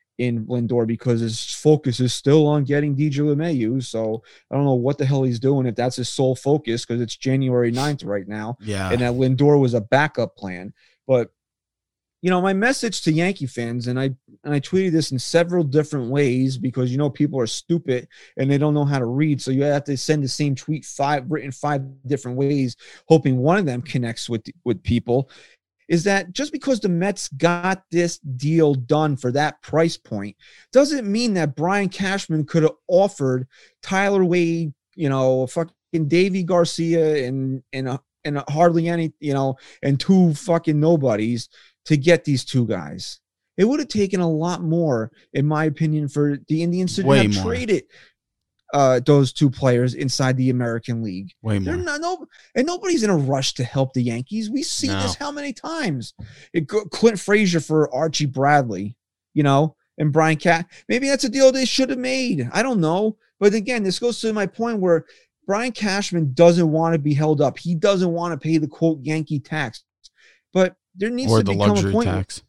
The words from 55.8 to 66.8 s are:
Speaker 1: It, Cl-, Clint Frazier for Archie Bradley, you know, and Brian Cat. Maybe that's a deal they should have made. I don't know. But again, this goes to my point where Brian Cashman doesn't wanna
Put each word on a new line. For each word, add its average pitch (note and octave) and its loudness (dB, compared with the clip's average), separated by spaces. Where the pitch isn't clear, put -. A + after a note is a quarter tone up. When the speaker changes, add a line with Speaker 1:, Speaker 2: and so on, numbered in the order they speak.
Speaker 1:
It, E3 -4
Cl-, G#3 -2
Clint G#3+ 2
Frazier G3 2
for D#3 0
Archie D3 -2
Bradley, B2+ 0
you D3+ 2
know, C#3+ 4
and D3+ 2
Brian D#3 4
Cat. E3+ 2
Maybe B3+ 0
that's C#4 0
a B3+ 0
deal C4 6
they C4 2
should B3+ 2
have C4 -4
made. B3 -2
I G3+ 0
don't B3 0
know. F#3+ 0
But G3+ 4
again, A3+ -2
this F#3+ -2
goes A#3+ -4
to A3+ -2
my G#3 -2
point A3+ -4
where F3 2
Brian A#3 -2
Cashman F#3 -2
doesn't E3+ 6
wanna E3 2